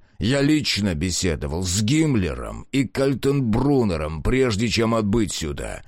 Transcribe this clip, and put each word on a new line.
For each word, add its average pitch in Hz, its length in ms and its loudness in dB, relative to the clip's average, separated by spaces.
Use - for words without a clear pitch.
"Я 131 200 0
лично 123 540 2
беседовал 82 680 -2
с 92 180 -2
Гиммлером 95 880 0
и 135 160 2
Кальтенбруннером, 123 1400 0
прежде 120 460 2
чем 113 260 2
отбыть 107 380 0
сюда. 62 560 -8